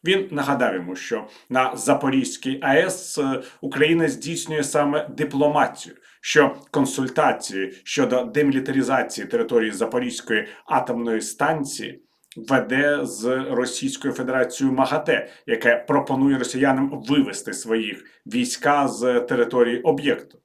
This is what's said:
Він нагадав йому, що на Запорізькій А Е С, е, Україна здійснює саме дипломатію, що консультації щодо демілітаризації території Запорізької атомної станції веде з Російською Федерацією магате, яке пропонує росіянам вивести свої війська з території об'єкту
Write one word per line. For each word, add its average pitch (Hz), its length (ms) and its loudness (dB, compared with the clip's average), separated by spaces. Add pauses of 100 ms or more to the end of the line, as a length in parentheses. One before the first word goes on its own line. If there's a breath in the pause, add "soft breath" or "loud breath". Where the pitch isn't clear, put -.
Він 190 260 2
нагадав 135 440 0
йому, 90 200 -6
що - 320 -6 (220 loud breath)
на 127 260 2
Запорізькій 135 840 0
А 135 140 4
Е 185 140 4
С, - 320 -6
е, 131 200 -2 (200 loud breath)
Україна 160 460 2
здійснює 151 560 -4
саме 147 440 0 (100)
дипломатію, 143 760 0 (260 soft breath)
що 139 340 4 (160)
консультації 123 1000 0 (100)
щодо 127 400 0
демілітаризації 131 1040 0
території 117 440 0
Запорізької 110 760 -2 (180 loud breath)
атомної 117 560 -2
станції 143 840 -4 (460)
веде 135 540 2
з 123 480 -2
Російською 127 640 -2
Федерацією 127 600 0
магате, 135 540 0 (160 loud breath)
яке 117 300 2 (120)
пропонує 139 500 2
росіянам 131 720 0
вивести 117 460 0
свої 110 440 -2 (280 soft breath)
війська 131 600 0
з 120 320 2
території 120 640 2
об'єкту 139 640 0